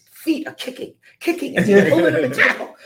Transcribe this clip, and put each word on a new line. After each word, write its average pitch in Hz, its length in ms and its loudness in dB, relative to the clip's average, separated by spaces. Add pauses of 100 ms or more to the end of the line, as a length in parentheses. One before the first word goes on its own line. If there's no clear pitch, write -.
(120)
feet - 360 -4
are - 60 -12
kicking, - 420 -14 (240)
kicking. - 380 -4
As 180 100 2
he's 196 220 6
pulling 339 260 4
him 160 100 0
into 127 120 -4
the - 160 2
hole. - 220 -10 (100)